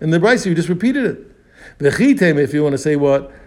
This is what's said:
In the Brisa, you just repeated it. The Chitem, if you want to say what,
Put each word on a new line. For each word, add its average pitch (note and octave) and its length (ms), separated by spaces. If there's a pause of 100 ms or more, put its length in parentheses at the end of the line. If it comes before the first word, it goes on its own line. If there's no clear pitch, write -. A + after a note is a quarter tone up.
In D#3 100
the E3+ 80
Brisa, G#3 280
you F3 80
just E3 140
repeated A#3+ 380
it. - 720
The C#3+ 120
Chitem, F3 520
if C3+ 100
you D3 100
want D3 120
to C3 40
say D3+ 180
what, C#3 360 (140)